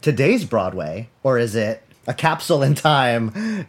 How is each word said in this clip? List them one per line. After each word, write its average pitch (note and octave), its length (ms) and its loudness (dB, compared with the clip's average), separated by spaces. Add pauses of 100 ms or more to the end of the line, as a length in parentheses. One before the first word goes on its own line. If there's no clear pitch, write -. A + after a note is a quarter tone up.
today's D#3 420 2
Broadway F#2 680 -4 (120)
or C3 160 2
is A2+ 160 -2
it A2 300 -2 (220)
a B2+ 80 -4
capsule D#3+ 480 0
in C#3 120 4
time C#3+ 960 0